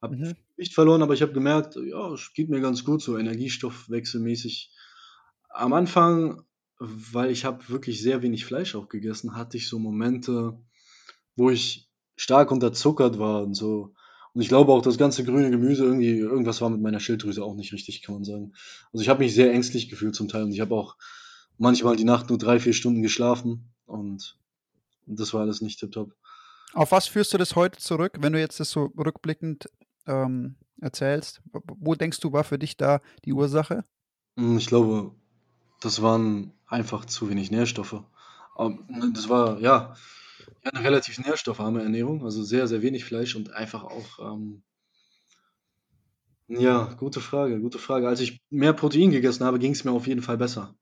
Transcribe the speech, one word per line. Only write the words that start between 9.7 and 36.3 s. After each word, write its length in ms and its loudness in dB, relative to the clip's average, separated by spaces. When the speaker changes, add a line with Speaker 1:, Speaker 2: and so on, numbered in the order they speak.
Speaker 1:
Momente, 800 -2
wo 140 6
ich 400 -2
stark 360 6
unterzuckert 680 2
war 240 0
und 100 -6
so. 400 -4
Und 80 -2
ich 60 0
glaube 240 10
auch, 100 8
das 160 4
ganze 260 2
grüne 280 2
Gemüse, 320 4
irgendwie, 340 4
irgendwas 420 0
war 100 0
mit 120 -2
meiner 180 -2
Schilddrüse 440 -4
auch 120 -8
nicht 160 -12
richtig, 300 -14
kann 140 -10
man 80 -8
sagen. 300 -10
Also 120 -4
ich 60 0
hab 100 6
mich 160 2
sehr 180 8
ängstlich 360 0
gefühlt 260 -6
zum 120 -4
Teil 160 -4
und 80 -2
ich 80 -4
hab 120 -2
auch 260 -4
manchmal 360 4
die 80 0
Nacht 260 4
nur 100 0
drei, 200 4
vier 140 2
Stunden 300 0
geschlafen 680 -2
und, 540 -12
und 140 -12
das 160 -6
war 60 0
alles 200 -4
nicht 180 -10
tipptopp. 360 -12
Speaker 2:
Auf 180 2
was 160 4
führst 260 0
du 40 2
das 180 0
heute 220 2
zurück, 440 -4
wenn 120 2
du 60 2
jetzt 200 -4
das 120 -6
so 260 -2
rückblickend, 720 -6
ähm, 480 -4
erzählst? 680 -4
Wo, 100 -10
wo 180 -2
denkst 240 -4
du, 140 -6
war 100 2
für 140 -4
dich 180 -6
da 260 2
die 80 -4
Ursache? 520 -2
Speaker 1:
Hm, 200 2
ich 80 -2
glaube, 460 2
das 220 -4
waren 520 2